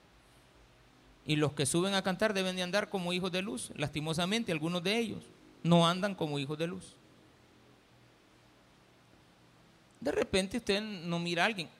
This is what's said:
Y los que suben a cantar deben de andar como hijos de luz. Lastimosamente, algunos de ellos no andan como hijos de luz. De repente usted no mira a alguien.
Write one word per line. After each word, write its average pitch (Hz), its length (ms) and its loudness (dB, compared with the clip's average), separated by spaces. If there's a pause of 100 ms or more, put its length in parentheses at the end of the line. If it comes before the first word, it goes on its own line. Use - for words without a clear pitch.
(1200)
Y 151 120 0
los 147 160 2
que 143 140 0
suben 185 280 2
a 190 80 0
cantar 196 320 0
deben 185 220 -2
de 185 60 -2
andar 190 280 -2
como 180 220 -2
hijos 180 200 -2
de 180 80 -2
luz. 226 360 -6
Lastimosamente, 160 760 -2
algunos 165 300 -2
de 196 160 0
ellos 202 260 -4 (380)
no 170 240 8
andan 185 280 2
como 151 240 -2
hijos 143 200 -4
de 147 80 -2
luz. 180 300 -10 (3000)
De 254 100 -2
repente 196 460 0
usted 208 260 0
no 175 360 -4
mira 170 260 0
a - 20 6
alguien. 196 340 -4